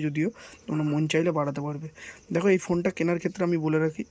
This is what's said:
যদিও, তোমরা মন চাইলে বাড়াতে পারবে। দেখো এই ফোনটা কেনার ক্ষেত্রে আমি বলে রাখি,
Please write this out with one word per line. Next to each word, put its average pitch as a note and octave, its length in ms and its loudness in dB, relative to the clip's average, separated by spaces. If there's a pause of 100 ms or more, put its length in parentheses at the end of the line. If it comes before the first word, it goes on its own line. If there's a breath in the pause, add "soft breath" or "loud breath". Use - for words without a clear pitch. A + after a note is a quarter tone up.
যদিও, D3+ 240 0 (380 loud breath)
তোমরা D3+ 240 0
মন D3+ 200 2
চাইলে E3 280 2
বাড়াতে C#3+ 280 -2
পারবে। D3 200 -8 (460 loud breath)
দেখো E3+ 220 2
এই F#3 100 4
ফোনটা F3 320 2
কেনার E3+ 240 2
ক্ষেত্রে F3+ 260 -2
আমি F3 180 2
বলে D#3 180 2
রাখি, D#3+ 280 -2